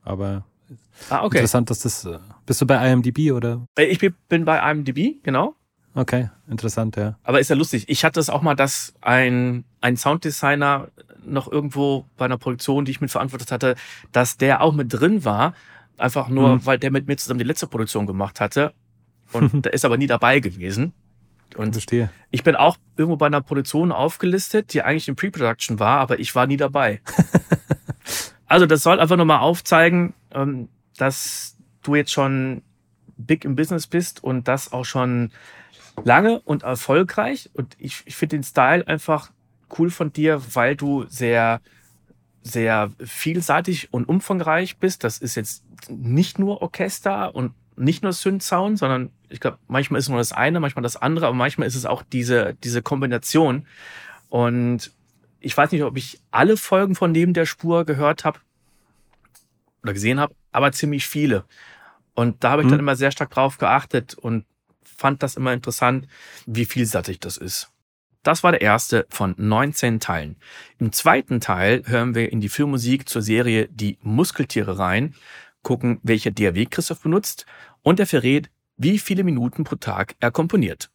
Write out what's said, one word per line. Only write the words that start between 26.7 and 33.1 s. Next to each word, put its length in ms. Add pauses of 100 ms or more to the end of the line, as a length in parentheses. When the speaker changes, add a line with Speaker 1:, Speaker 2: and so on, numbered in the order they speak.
Speaker 1:
<laughs> 60 (1400)
Speaker 2:
Also 160
das 160
soll 200
einfach 160
nur 80
mal 140
aufzeigen, 720 (180)
ähm, 380 (260)
dass 640 (260)
du 120
jetzt 180
schon 480 (560)